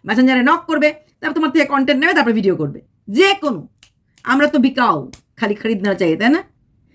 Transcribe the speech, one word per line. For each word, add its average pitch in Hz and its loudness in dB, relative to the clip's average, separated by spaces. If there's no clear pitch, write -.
মেসেঞ্জারে 254 2
নক 330 2
করবে, 302 0
তারপর 302 -6
তোমার 311 -2
থেকে 302 2
কনটেন্ট 269 0
নেবে, 330 2
তারপর 247 2
ভিডিও 196 0
করবে। 147 -6
যে 370 2
কোনো, 247 -6
আমরা 277 0
তো 294 0
বিকাও, 226 0
খালি 208 -4
খরিদ 208 -4
না 196 0
চাই, 170 0
তাই 220 0
না? 320 0